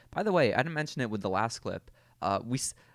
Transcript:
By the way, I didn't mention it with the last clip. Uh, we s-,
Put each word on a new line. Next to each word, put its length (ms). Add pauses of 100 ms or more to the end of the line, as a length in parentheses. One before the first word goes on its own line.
(100)
By 140
the 80
way, 200
I 60
didn't 160
mention 280
it 80
with 100
the 100
last 300
clip. 300 (300)
Uh, 240
we 140
s-, 160 (200)